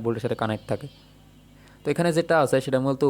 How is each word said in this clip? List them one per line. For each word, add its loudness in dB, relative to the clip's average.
ভোল্টের -4
সাথে -4
কানেক্ট -4
থাকে। -6
তো -8
এখানে 0
যেটা 2
আছে 2
সেটা 0
মূলত 0